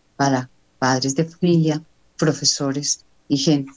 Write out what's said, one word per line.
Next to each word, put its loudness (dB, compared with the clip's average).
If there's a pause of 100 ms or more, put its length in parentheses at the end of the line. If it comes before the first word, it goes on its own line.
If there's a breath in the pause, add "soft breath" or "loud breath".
(160)
para 0 (300)
padres 0
de 0
familia, 0 (360)
profesores -2 (220)
y 0
gente, 0